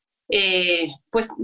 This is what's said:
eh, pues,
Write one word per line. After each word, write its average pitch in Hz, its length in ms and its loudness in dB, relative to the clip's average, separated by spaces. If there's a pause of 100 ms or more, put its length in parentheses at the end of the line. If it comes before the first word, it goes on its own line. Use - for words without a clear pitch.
(300)
eh, 180 580 2 (220)
pues, 226 180 0 (160)